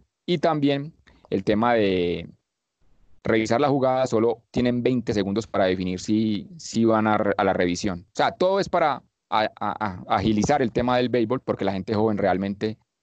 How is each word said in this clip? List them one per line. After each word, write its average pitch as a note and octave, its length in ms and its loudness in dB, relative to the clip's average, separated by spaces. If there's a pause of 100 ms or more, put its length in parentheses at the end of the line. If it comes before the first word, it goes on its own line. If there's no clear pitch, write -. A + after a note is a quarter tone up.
(260)
Y F3 120 0
también C#3+ 540 0 (380)
el G2 120 -2
tema A2+ 320 2
de F2+ 540 0 (960)
revisar A2 360 0
la C#3+ 80 2
jugada, C3 380 0
solo A2+ 440 0
tienen B2 320 0
veinte B2 320 -2
segundos G2+ 320 -2
para G2+ 180 -2
definir F#2 360 -2
si, G#2+ 460 -2 (120)
si - 260 -2
van A2 220 4
a G#2+ 120 4
re-, G#2 180 0
a G2+ 80 2
la F#2+ 80 4
revisión. F2+ 560 -2
O - 80 -20
sea, C#3+ 160 0
todo F#3+ 280 0
es F3+ 80 -4
para D#3 340 0 (280)
a-, G#2+ 140 2
a-, - 60 -2 (100)
a-, G2+ 440 -6 (120)
agilizar G#2+ 460 2
el A2+ 100 0
tema B2 240 0
del B2+ 120 2
béisbol, A#2+ 320 0
porque B2 240 -4
la G2 80 0
gente G2 220 -4
joven G#2+ 240 0
realmente G2 600 -2 (240)